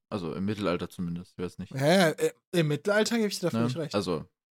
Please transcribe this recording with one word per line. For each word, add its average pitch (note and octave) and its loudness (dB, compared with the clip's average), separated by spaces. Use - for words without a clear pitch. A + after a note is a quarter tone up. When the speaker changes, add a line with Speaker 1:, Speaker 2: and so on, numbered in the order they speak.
Speaker 1:
Also E2+ -4
im F#2+ -2
Mittelalter F#2 0
zumindest, F2 -8
ich F2+ -6
weiß F2 -8
nicht. F#2 -12
Speaker 2:
Ja, C3+ 0
ja, F3 6
äh, D#3 -2
im E3+ 2
Mittelalter G#3 2
gebe G#3+ 2
ich - -6
dir F3 0
da A2+ 0
Speaker 1:
Ne? A#2 2
Speaker 2:
völlig C3 -4
recht. C#3+ -6
Speaker 1:
Also, F2+ 0